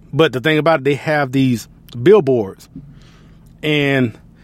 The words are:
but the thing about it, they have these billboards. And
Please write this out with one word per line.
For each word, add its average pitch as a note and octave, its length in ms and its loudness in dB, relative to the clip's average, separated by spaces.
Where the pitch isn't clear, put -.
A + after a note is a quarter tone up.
but C#3+ 200 2
the B2+ 80 -6
thing D#3 180 0
about D3+ 220 0
it, C3 40 -8
they C#3+ 100 0
have D3 380 -4
these C3 360 0
billboards. C3 680 2
And C#3 560 -2